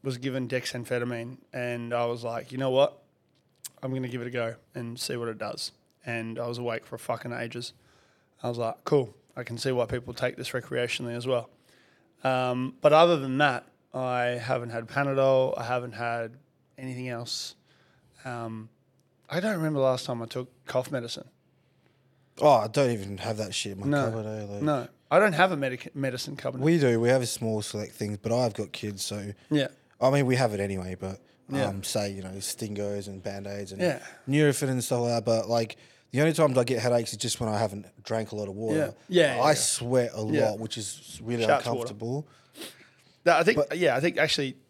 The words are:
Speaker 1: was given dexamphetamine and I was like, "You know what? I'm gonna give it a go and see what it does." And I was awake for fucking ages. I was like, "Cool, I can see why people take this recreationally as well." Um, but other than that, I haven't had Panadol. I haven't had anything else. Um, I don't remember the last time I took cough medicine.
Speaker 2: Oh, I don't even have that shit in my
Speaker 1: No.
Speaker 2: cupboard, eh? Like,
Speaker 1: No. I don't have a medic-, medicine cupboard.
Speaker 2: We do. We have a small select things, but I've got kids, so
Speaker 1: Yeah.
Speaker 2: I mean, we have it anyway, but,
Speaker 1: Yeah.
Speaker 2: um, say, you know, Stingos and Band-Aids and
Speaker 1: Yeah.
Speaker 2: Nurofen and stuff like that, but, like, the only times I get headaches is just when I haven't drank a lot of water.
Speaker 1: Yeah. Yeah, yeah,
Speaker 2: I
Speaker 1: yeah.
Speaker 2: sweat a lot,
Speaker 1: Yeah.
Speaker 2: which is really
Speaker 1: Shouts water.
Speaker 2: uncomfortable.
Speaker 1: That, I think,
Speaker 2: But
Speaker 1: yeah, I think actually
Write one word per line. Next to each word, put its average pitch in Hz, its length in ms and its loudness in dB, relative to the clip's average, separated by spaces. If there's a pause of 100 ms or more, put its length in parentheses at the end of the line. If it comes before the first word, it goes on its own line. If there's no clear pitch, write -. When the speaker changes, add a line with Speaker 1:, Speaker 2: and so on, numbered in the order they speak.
Speaker 1:
was 131 160 -4
given 127 300 -4
dexamphetamine 120 880 -4 (140)
and 120 420 -6
I 120 120 0
was 120 160 -4
like, 117 300 -8
"You 127 60 -6
know 135 120 0
what? 135 320 4 (800)
I'm 131 100 -4
gonna 131 160 -4
give 120 120 -6
it 120 60 -8
a 123 40 -8
go 117 240 -4 (200)
and 117 260 -8
see 131 160 -4
what 117 120 -4
it 110 100 -8
does." - 340 -8 (320)
And 113 340 -6
I 120 80 -4
was 120 120 -6
awake 120 280 -4
for - 120 -12
fucking 123 340 -6
ages. 120 400 -8 (720)
I 123 60 -4
was 120 100 -4
like, 113 260 -4
"Cool, 139 300 2 (200)
I 127 80 -10
can 117 160 -10
see 135 140 -2
why 123 140 2
people 123 280 -6
take 123 220 -2
this 123 140 -8
recreationally 123 680 -4
as 120 100 -6
well." 120 240 -2 (720)
Um, 127 580 0
but 147 120 8
other 170 240 8
than 135 220 -2
that, 139 260 2 (280)
I 127 300 0 (180)
haven't 120 300 -2
had 117 160 -8
Panadol. 135 720 2
I 120 60 -6
haven't 123 280 -4
had 117 440 -6 (420)
anything 127 300 -8
else. 120 460 -8 (680)
Um, 117 440 -8 (600)
I 156 120 -2
don't 208 160 -2
remember 156 240 0
the 135 60 4
last 127 200 2
time 117 160 -4
I 113 40 -8
took 127 220 -8 (180)
cough 127 260 -2
medicine. 120 340 -6 (1120)
Speaker 2:
Oh, 147 120 8
I 110 160 4
don't 131 220 4
even 101 280 -4
have 107 200 -4
that 104 160 -4
shit - 180 -4
in 135 80 -10
my - 60 -4
Speaker 1:
No. 143 180 2
Speaker 2:
cupboard, 113 220 -4
eh? 110 180 -8
Like, 101 180 -8
Speaker 1:
No. 147 260 0 (220)
I 156 80 6
don't 208 140 6
have 180 200 4
a 165 40 -2
medic-, 131 400 -6
medicine 135 400 -4
cupboard. 131 240 -6
Speaker 2:
We 160 180 4
do. 123 220 6
We 120 80 4
have 131 140 4
a 120 40 -2
small 110 360 -4
select 104 320 -8
things, 104 240 -6
but 113 140 -4
I've 120 220 2
got 104 180 -8
kids, 104 320 -8
so 101 280 -8 (180)
Speaker 1:
Yeah. 143 180 2 (320)
Speaker 2:
I 127 100 6
mean, 139 160 4
we 127 100 4
have 120 160 2
it 101 80 -2
anyway, 92 380 -4
but, 95 220 -8 (280)
Speaker 1:
Yeah. 139 180 0
Speaker 2:
um, 98 180 -6
say, 104 260 -2
you 98 120 -10
know, 95 180 -10
Stingos 101 680 -6
and 95 140 -12
Band-Aids 98 500 -8
and 98 80 -12
Speaker 1:
Yeah. 175 200 0 (280)
Speaker 2:
Nurofen 143 400 4
and 127 160 0
stuff 123 180 0
like 120 100 0
that, 117 120 0
but, 113 240 2
like, 113 280 0 (340)
the 127 100 0
only 160 140 6
times 143 240 6
I 123 60 6
get 120 180 0
headaches 120 300 2
is 110 60 -8
just - 220 -4
when 117 80 0
I 107 100 0
haven't 101 280 -2 (160)
drank 110 300 -4
a 107 40 -6
lot 104 120 -4
of 95 80 -10
water. 113 200 -2
Speaker 1:
Yeah. 156 80 2 (460)
Yeah, 127 60 -2
yeah, 120 60 2
Speaker 2:
I 139 80 6
Speaker 1:
yeah. 151 40 6
Speaker 2:
sweat 120 580 2
a 110 100 -8
lot, 110 120 0
Speaker 1:
Yeah. 107 220 4
Speaker 2:
which 110 200 -8
is - 460 -12
really 117 220 -2
Speaker 1:
Shouts 131 220 4
water. 123 40 0
Speaker 2:
uncomfortable. 117 560 -4 (1000)
Speaker 1:
That, 170 160 8
I 170 40 4
think, 190 120 6
Speaker 2:
But 151 220 0
Speaker 1:
yeah, 151 180 4
I 131 40 2
think 165 180 2
actually 143 380 2 (140)